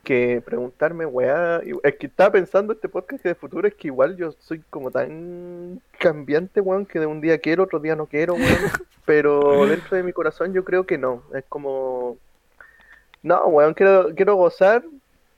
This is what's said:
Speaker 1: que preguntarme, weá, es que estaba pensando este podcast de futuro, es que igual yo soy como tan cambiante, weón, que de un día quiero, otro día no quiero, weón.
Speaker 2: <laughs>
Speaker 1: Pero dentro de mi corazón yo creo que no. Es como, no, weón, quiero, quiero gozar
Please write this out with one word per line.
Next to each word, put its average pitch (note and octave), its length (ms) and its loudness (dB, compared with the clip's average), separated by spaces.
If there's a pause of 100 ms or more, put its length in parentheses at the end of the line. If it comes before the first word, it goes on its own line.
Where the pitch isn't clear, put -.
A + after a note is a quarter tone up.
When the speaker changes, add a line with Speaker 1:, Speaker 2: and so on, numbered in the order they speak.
Speaker 1:
que B2 400 0
preguntarme, D3+ 640 -6
weá, D3+ 560 -2 (220)
es - 140 0
que - 100 -14
estaba G3+ 260 2
pensando G3+ 400 0
este - 160 -10
podcast - 360 -10
de F3 100 -2
futuro, E3 340 -4
es G#3 60 -8
que - 140 -12
igual C#3 280 -2
yo E3+ 220 -10
soy D#3+ 320 -14
como C3+ 200 -12
tan F3 920 -10 (160)
cambiante, D#3 640 -2
weón, F#3+ 240 -2
que - 140 -8
de D#3 60 -2
un D#3 140 -8
día D#3+ 180 2
quiero, E3 260 0
otro F3+ 160 -4
día D#3 140 -4
no D#3 120 -6
quiero, E3+ 280 -2
weón. - 360 2 (100)
Speaker 2:
<laughs> - 240 -20
Speaker 1:
Pero C#3+ 600 4
dentro E3 320 0
de F3+ 40 -2
mi F3+ 120 -6
corazón E3+ 400 -4
yo F#3 100 -2
creo F#3 220 -2
que F3 100 -2
no. B2+ 280 -4 (100)
Es C3+ 140 -10
como, C3 680 -6 (1080)
no, F3 260 2
weón, D#3 260 6
quiero, F#3+ 400 6
quiero G3 220 2
gozar F#3+ 460 4 (560)